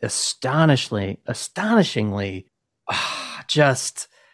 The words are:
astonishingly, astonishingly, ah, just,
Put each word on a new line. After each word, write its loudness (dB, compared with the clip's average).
astonishingly, 0
astonishingly, 0
ah, -8
just, 0